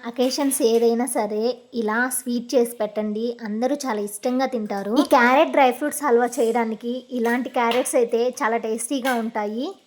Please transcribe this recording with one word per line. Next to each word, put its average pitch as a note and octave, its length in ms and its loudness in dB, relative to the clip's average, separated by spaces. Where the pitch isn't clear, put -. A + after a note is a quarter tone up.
అకేషన్స్ C4+ 500 0
ఏదైనా A#3 360 4
సరే G#3+ 260 0
ఇలా G#3+ 180 0
స్వీట్ A#3+ 380 -4
చేసి A#3+ 260 2
పెట్టండి, G#3+ 460 -4
అందరూ A#3+ 360 -2
చాలా A3+ 240 -4
ఇష్టంగా B3+ 460 -2
తింటారు. G#3 480 -4
ఈ - 40 2
క్యారెట్ C4 400 6
డ్రై C4+ 220 6
ఫ్రూట్స్ C#4+ 300 -6
హల్వా A#3+ 220 4
చేయడానికి A3+ 540 -2
ఇలాంటి A#3+ 400 0
క్యారెట్స్ B3 420 0
అయితే A#3 200 0
చాలా A3+ 260 0
టేస్టీగా A#3+ 460 -2
ఉంటాయి. A3 420 -6